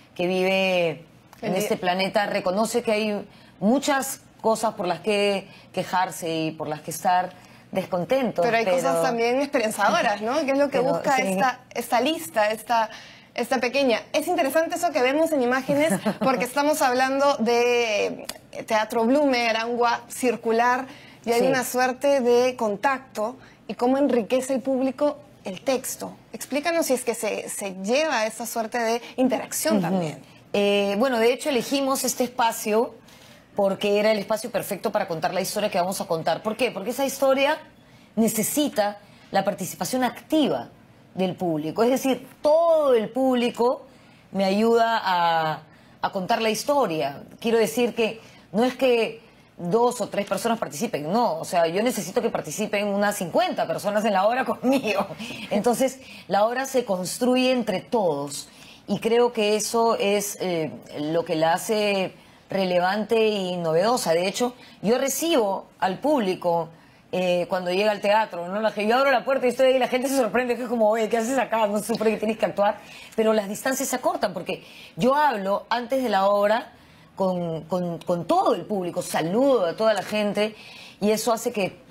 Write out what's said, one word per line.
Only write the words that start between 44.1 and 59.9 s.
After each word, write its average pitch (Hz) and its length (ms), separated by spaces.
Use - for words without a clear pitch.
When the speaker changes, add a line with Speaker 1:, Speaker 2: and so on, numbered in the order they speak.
Speaker 1:
me 190 120
ayuda 226 580
a, 165 600
a 180 120
contar 202 300
la 220 80
historia. 175 720
Quiero 226 180
decir 226 360
que - 260
no 214 120
es 254 120
que 240 440
dos 226 420
o 185 80
tres 202 180
personas 226 320
participen, 151 540
no. 202 260
O 151 60
sea, 170 220
yo 175 160
necesito 214 400
que 226 80
participen 202 580
unas 202 280
cincuenta 285 500
personas 196 380
en 220 100
la 185 120
obra 247 180
<laughs> - 20
conmigo. 214 600
Entonces, 233 480
la 196 180
obra 247 200
se 254 180
construye 247 680
entre 220 280
todos. 143 680
Y 202 120
creo 240 340
que 214 240
eso 226 400